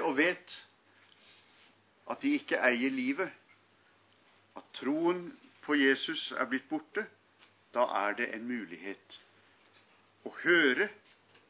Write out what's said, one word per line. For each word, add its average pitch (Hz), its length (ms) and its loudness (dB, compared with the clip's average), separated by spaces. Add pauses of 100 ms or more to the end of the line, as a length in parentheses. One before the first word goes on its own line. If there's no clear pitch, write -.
og 151 120 0
vet 170 380 0 (1500)
at 120 140 -8
de 143 160 2
ikke - 240 -2
eier 123 300 2
livet, 139 380 -2 (1200)
at - 240 -18
troen 170 460 0 (400)
på 147 120 2
Jesus 135 540 2
er 131 180 -2
blitt 127 220 -4
borte, 180 340 -6 (680)
da 123 80 2 (240)
er 101 100 0
det 120 160 -2
en 113 140 -8
mulighet 98 720 -10 (1040)
å - 60 -10 (100)
høre, 160 460 4 (640)